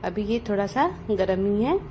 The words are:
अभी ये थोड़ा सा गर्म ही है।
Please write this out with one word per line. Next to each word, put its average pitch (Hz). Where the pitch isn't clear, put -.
अभी 185
ये 226
थोड़ा 202
सा 269
गर्म 190
ही 208
है। 339